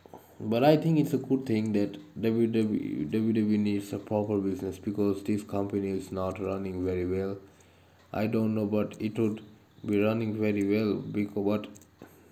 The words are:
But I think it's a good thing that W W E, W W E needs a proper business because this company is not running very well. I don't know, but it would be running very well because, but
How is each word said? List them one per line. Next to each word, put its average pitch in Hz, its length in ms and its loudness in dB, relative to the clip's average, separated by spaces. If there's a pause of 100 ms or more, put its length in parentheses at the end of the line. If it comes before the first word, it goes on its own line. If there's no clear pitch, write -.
(400)
But 113 240 2
I 156 120 8
think 160 220 4
it's 143 160 2
a 127 40 2
good 135 280 0
thing 110 260 0
that 101 240 0 (240)
W 113 280 2
W 110 320 2
E, - 240 -4
W 110 280 0
W 107 220 2
E - 20 4
needs 104 360 0
a 104 60 -2
proper 104 400 0
business 95 400 -2
because 101 440 0
this 104 200 -2
company 101 480 -2
is 95 220 -6
not 92 280 -4
running 95 440 -4
very 90 220 -2
well. 95 320 -2 (760)
I 107 140 -2
don't 110 280 0
know, 107 120 0
but 104 340 -2
it 110 180 -4
would 107 220 0 (460)
be 104 140 2
running 110 380 2
very 104 260 2
well 104 300 2
because, 104 500 -4
but 104 220 0 (640)